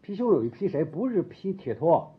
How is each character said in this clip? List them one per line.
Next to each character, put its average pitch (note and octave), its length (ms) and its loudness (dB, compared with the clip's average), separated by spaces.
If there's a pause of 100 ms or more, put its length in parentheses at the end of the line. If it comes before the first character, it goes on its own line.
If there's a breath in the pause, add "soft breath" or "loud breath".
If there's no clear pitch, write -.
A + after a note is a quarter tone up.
批 G3+ 140 -10
修 A#3+ 140 0
正 D3+ 120 6
主 A2+ 40 -2
义 A#2+ 40 -2
批 - 180 -4
谁？ D3+ 160 0
不 D#3+ 240 -4
是 G#3+ 160 0
批 - 300 -8
铁 B2+ 200 -6
托 D#3 440 2